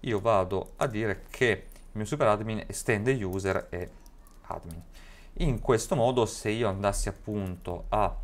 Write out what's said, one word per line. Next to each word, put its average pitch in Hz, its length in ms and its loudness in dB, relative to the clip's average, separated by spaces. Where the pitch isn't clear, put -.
io 113 200 0
vado 98 560 2
a 151 100 0
dire 107 420 -2
che 123 200 2
il - 180 -20
mio 107 140 -4
super 143 220 2
admin 107 400 0
estende 110 440 0
user 95 480 -2
e 87 220 -6
admin. 82 380 -10
In 135 220 2
questo - 360 2
modo, 123 320 4
se - 240 -4
io 113 180 2
andassi 98 400 0
appunto 95 800 -6
a 101 340 0